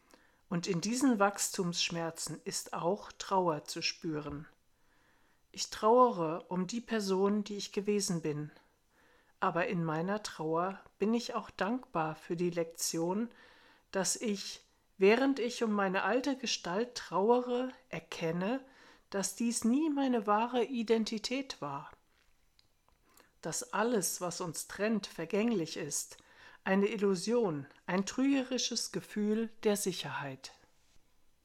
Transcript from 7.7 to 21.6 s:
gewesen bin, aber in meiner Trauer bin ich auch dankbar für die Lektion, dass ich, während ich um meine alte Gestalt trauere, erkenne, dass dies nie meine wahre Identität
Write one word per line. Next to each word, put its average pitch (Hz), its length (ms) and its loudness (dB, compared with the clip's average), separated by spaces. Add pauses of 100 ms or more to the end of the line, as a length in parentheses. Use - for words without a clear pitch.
gewesen 196 500 0
bin, 151 300 -4 (880)
aber 175 260 0
in 170 180 -2
meiner 170 380 -2
Trauer 185 580 -2 (180)
bin 202 160 2
ich 233 200 -4
auch 220 160 -6
dankbar 185 640 -2
für - 220 -6
die 175 140 0
Lektion, 170 800 -2 (600)
dass 185 260 0
ich, - 460 -4 (360)
während 240 400 6
ich 233 240 -2
um 220 100 2
meine 190 320 2
alte 254 320 2
Gestalt 202 580 -4
trauere, 247 760 2 (180)
erkenne, 175 720 -4 (500)
dass 196 240 -4
dies 233 300 0
nie 277 260 4
meine 262 360 2
wahre 233 380 2
Identität 233 960 0